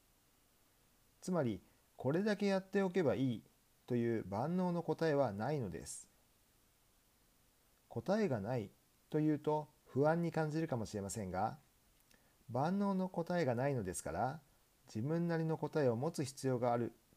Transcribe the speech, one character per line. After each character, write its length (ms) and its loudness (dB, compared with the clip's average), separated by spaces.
つ 80 -4
ま 100 2
り、 200 0
こ 160 -2
れ 100 2
だ 140 2
け 120 0
や 100 4
っ 120 -6
て 120 0
お 80 2
け 120 2
ば 140 4
い 200 0
い 80 -8
と 80 0
い 240 2
う 80 -4
万 300 -2
能 160 2
の 100 -2
答 260 0
え 40 4
は 180 2
な 220 -2
い 80 -2
の 80 -4
で 160 -8
す。 240 -14
答 340 0
え 60 2
が 140 0
な 160 -2
い 140 -4
と 120 0
い 140 4
う 40 -2
と 300 -2
不 240 2
安 120 2
に 120 -2
感 180 0
じ 80 0
る 80 0
か 80 -2
も 100 -2
し 100 -8
れ 60 -2
ま 80 -4
せ 140 -6
ん 80 -6
が、 260 -2
万 280 0
能 160 2
の 140 0
答 340 -2
え 40 2
が 100 2
な 140 0
い 40 2
の 120 -2
で 80 -2
す 100 -8
か 80 -6
ら、 300 -2
自 80 -4
分 280 0
な 80 0
り 80 0
の 100 0
答 260 -2
え 60 6
を 80 4
持 160 0
つ 140 -4
必 200 -6
要 140 2
が 140 2
あ 40 2
る 140 0